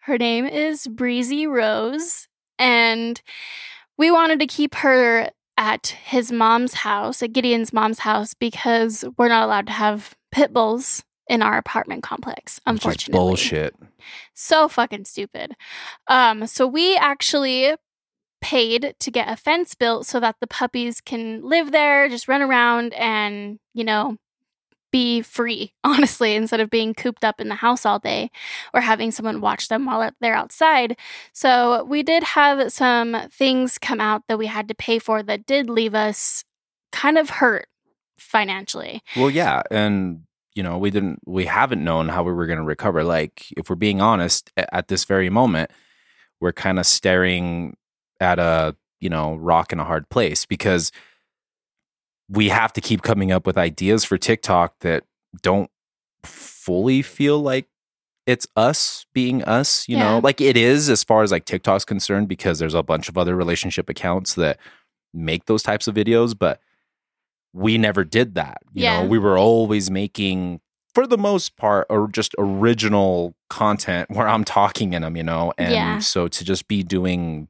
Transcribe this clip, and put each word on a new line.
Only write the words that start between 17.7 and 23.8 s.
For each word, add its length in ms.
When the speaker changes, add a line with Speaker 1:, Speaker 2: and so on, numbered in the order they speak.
Speaker 1:
paid 600
to 100
get 180
a 60
fence 400
built 320
so 140
that 200
the 60
puppies 540
can 420
live 300
there, 360
just 200
run 120
around 540
and, 640
you 80